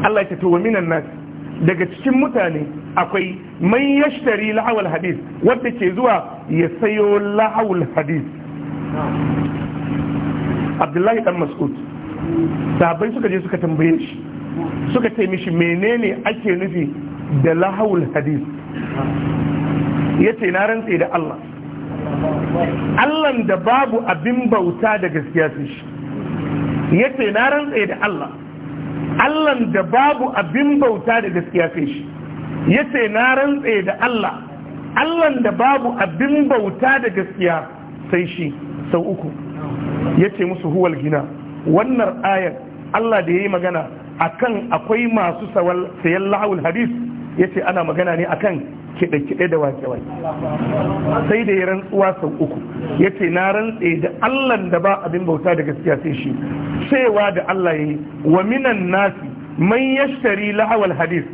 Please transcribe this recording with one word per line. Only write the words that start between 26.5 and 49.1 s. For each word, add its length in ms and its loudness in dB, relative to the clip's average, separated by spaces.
Ya 160 6
ce, 180 0
"Na 200 4
rantse 360 0
da 140 -4
Allah." 300 -2
Allahn 540 2
da 100 2
babu 520 2
abin 460 2
bauta 420 2
da 60 -4
gaskiya 460 0
sai 120 0
shi. 180 -6
Ya 240 6
ce, 160 2
"Na 260 2
rantse 500 2
da 160 0
Allah, 340 0
Allahn 460 2
da 100 4
babu 460 2
abin 500 2
bauta 540 2
da 60 0
gaskiya 580 0
sai 160 2
shi," 260 -4
sau 120 2
uku. 280 -4
Ya 180 6
ce 80 0
musu, 260 -4
"Huwal 320 2
gina." 220 0
Wannan 580 2
ayar, 280 2
Allah 280 2
da 100 -2
ya 100 2
yi 60 -2
magana 380 -2
a 100 2
kan 300 0
akwai 420 0
masu 400 0
sawal-, 360 2
sayan 280 2
lahawul 340 0
hadis, 240 0
ya 160 6
ce 100 0
ana 220 0
magana 320 0
ne 80 0
a 120 0
kan 240 0
kiɗe-kiɗe 500 0